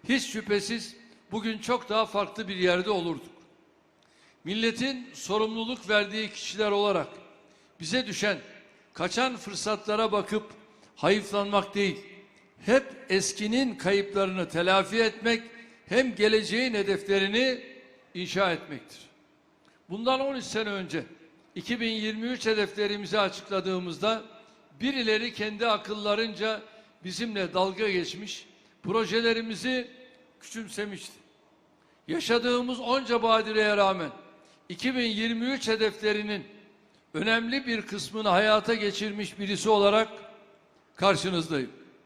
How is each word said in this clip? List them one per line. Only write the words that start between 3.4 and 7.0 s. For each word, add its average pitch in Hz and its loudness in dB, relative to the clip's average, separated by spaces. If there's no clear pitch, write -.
Milletin 226 -2
sorumluluk 220 -2
verdiği 208 0
kişiler 208 -2
olarak 202 2